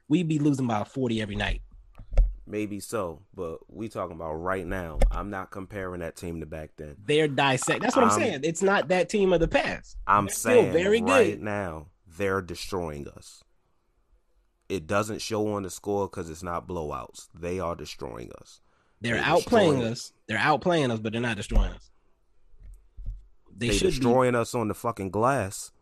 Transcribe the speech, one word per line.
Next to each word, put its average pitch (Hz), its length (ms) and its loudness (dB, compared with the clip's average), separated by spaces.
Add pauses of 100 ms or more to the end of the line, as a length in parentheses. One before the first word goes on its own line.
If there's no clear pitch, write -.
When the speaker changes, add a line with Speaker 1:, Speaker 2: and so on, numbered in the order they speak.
Speaker 1:
we'd 165 200 2
be 156 100 2
losing 139 280 2
by 104 180 0
forty 113 380 -2
every 101 140 -6
night. 101 260 -2 (880)
Speaker 2:
Maybe 104 300 -4
so, 92 400 -6 (140)
but 82 240 -8 (100)
we 104 220 -10
talking 87 260 -6
about 82 160 -6
right 90 340 -2
now. 85 320 -6 (120)
I'm 90 180 -4
not 95 220 -8
comparing 92 500 -10
that 82 160 -8
team 82 240 -8
to 76 60 -10
back 78 320 -12
then. 76 260 -14
Speaker 1:
They're 151 240 2
dissect-, 135 540 0
that's 254 120 2
what 247 120 6
I'm - 40 6
Speaker 2:
I'm 104 80 4
Speaker 1:
saying. 190 240 -2
It's 160 200 -4
not 196 260 4
that 180 220 2
team 190 240 4
of 160 60 4
the 165 80 2
past. - 580 -2
Speaker 2:
I'm 101 200 6
Speaker 1:
They're - 80 -6
still 240 280 6
Speaker 2:
saying - 100 2
Speaker 1:
very 196 300 4
Speaker 2:
right - 300 6
Speaker 1:
good. - 100 -8
Speaker 2:
now, 95 460 -6 (180)
they're 95 340 -2
destroying 85 640 -6
us. - 380 -20 (1300)
It 90 160 -4
doesn't 104 340 -2
show 107 320 -2
on 101 120 -2
the 92 60 -8
score 101 380 -2
'cause 82 220 -10
it's 80 120 -14
not 87 240 -6
blowouts. 76 680 -8
They 87 260 -6
are 85 140 -4
destroying 60 680 -12
us. - 220 -20 (400)
Speaker 1:
They're 113 140 -2
Speaker 2:
They're - 80 -2
Speaker 1:
outplaying 151 200 4
Speaker 2:
destroying 165 400 4
Speaker 1:
us. - 280 -6 (140)
They're 110 120 -2
outplaying 147 520 2
us, 110 100 -2
but 107 120 -6
they're 117 80 -4
not 120 160 -2
destroying 92 360 2
us. - 180 -20 (1600)
They 110 140 -4
Speaker 2:
They 107 60 2
Speaker 1:
should 185 140 4
be. - 20 2
Speaker 2:
destroying 127 440 4
us 117 200 -2
on 117 140 0
the 98 60 -2
fucking 101 360 -6
glass. 107 600 -2 (120)